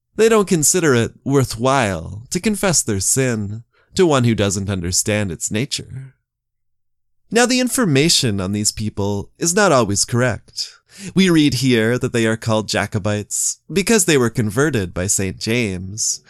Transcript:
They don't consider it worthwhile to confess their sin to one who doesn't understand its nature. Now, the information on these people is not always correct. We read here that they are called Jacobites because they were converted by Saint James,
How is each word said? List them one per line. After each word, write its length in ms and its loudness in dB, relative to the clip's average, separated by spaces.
They 120 4
don't 200 4
consider 460 2
it 200 0
worthwhile 1040 0
to 100 -4
confess 420 0
their 180 -2
sin 640 -2
to 120 4
one 180 4
who 100 4
doesn't 360 -2
understand 600 -2
its 180 -8
nature. 640 -8
Now, 140 4
the 160 2
information 800 2
on 120 -2
these 200 -2
people 680 -6
is 160 -2
not 180 4
always 340 2
correct. 720 -4
We 160 4
read 240 4
here 440 2
that 140 -4
they 140 0
are 100 0
called 320 -2
Jacobites 920 -4
because 320 2
they 140 4
were 120 2
converted 640 -2
by 140 -4
Saint 320 -2
James, 920 -4